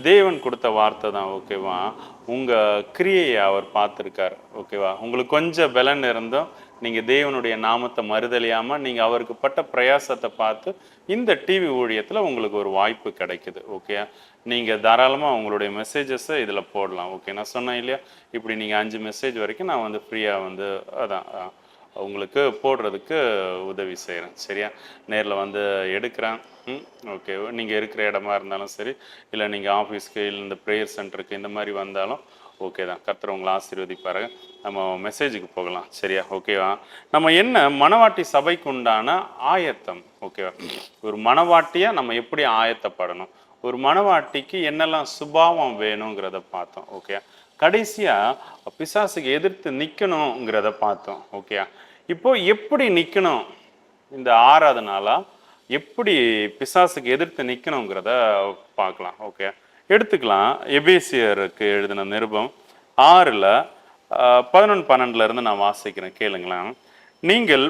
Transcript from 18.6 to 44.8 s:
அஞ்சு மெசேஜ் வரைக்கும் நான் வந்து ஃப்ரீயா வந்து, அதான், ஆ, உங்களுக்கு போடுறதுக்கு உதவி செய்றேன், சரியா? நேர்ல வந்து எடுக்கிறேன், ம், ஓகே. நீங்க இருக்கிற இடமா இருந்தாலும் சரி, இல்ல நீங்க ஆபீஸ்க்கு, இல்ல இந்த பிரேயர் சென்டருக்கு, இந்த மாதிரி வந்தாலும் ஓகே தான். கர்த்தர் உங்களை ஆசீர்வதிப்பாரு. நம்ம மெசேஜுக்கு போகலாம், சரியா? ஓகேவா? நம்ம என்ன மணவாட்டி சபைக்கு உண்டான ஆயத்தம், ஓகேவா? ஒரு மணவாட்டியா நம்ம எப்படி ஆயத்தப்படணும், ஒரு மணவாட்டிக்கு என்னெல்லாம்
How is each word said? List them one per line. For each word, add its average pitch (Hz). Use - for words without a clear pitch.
அஞ்சு 107
மெசேஜ் 110
வரைக்கும் 110
நான் 139
வந்து 107
ஃப்ரீயா 107
வந்து, 95
அதான், 101
ஆ, 92
உங்களுக்கு 98
போடுறதுக்கு 120
உதவி 95
செய்றேன், 87
சரியா? 104
நேர்ல 104
வந்து 101
எடுக்கிறேன், 113
ம், 135
ஓகே. 98
நீங்க 113
இருக்கிற 107
இடமா 101
இருந்தாலும் 98
சரி, 110
இல்ல 107
நீங்க 101
ஆபீஸ்க்கு, 104
இல்ல 101
இந்த 98
பிரேயர் 107
சென்டருக்கு, 98
இந்த 104
மாதிரி 104
வந்தாலும் 98
ஓகே 92
தான். 90
கர்த்தர் 101
உங்களை 95
ஆசீர்வதிப்பாரு. 95
நம்ம 101
மெசேஜுக்கு 104
போகலாம், 90
சரியா? 95
ஓகேவா? 95
நம்ம 160
என்ன 226
மணவாட்டி 196
சபைக்கு 165
உண்டான 123
ஆயத்தம், 131
ஓகேவா? 95
ஒரு 107
மணவாட்டியா 165
நம்ம 127
எப்படி 127
ஆயத்தப்படணும், 110
ஒரு 123
மணவாட்டிக்கு 160
என்னெல்லாம் 156